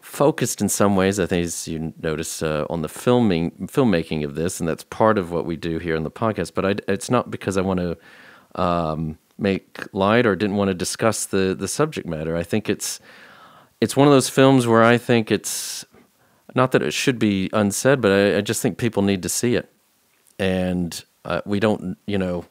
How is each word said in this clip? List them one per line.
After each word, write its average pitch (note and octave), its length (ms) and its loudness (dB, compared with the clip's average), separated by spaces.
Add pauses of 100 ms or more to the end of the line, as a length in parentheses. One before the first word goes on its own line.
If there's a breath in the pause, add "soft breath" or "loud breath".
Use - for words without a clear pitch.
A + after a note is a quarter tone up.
focused - 600 0
in G2+ 80 0
some G2+ 280 2
ways. F#2+ 220 2
I F2+ 80 0
think F2 180 0
as - 220 -8
you D#2+ 340 -6
notice, D#2+ 420 -6
uh, D2+ 280 -2
on E2 120 -4
the D#2 60 -6
filming, G#2 640 2 (160)
filmmaking E2+ 580 0
of C#2+ 120 -8
this, E2 240 -4
and E2+ 80 -4
that's - 160 -6
part A2 340 2
of E2+ 140 -4
what D#2+ 120 -2
we E2 120 -6
do E2 220 -6
here E2 180 -4
on D#2+ 80 -4
the D2+ 60 -6
podcast. G#2 440 -4
But F#2 100 -2
I, G2 100 0 (140)
it's G2 220 -4
not B2 200 0
because G2+ 260 -4
I F#2+ 40 0
want F#2 200 0
to, F2 180 -4 (640 loud breath)
um, D#2+ 580 -2 (180)
make - 560 -4
light G#2+ 340 4
or G2+ 80 4
didn't G2 220 -2
want G2+ 120 2
to F#2+ 60 0
discuss G2 520 -2
the, F#2+ 320 0
the F#2+ 100 -6
subject D3+ 400 -4
matter. D#2+ 280 -4
I F2 60 -2
think G#2 280 -4
it's, - 300 -6 (800 loud breath)
it's A2 160 0
one C#3 120 6
of D3 60 8
those B2+ 160 4
films C3+ 360 6
where A2+ 160 6
I A#2 140 8
think A#2 340 0
it's, - 540 -4 (680 soft breath)
not B2+ 180 2
that C3+ 100 2
it C#2+ 100 -2
should B2+ 260 -2
be G2+ 340 0
unsaid, A2 480 2
but G2+ 120 4
I, G2 260 4
I - 20 0
just G#2+ 220 -4
think G2+ 160 -2
people G#2+ 240 -2
need G2 200 0
to F2+ 60 -4
see A#2+ 260 -2
it. - 160 -2 (680)
And, F#2 640 -2 (200)
uh, F2 200 -4
we G2+ 160 -2
don't, G2 460 -2
you G2+ 100 -4
know F2+ 340 -4